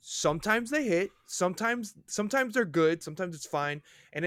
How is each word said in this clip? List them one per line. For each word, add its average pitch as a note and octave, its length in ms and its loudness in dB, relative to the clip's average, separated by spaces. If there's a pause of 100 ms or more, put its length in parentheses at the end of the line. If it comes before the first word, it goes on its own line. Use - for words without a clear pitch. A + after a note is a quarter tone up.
Sometimes G#3+ 680 0
they D4 160 0
hit. F#3+ 260 2 (160)
Sometimes, G#3+ 680 -2 (120)
sometimes A#3 460 0
they're A#3+ 140 2
good. D#3+ 360 4
Sometimes E3 320 -8
it's D3 120 -14
fine. D3 340 -2 (320)
And, D#3 140 -2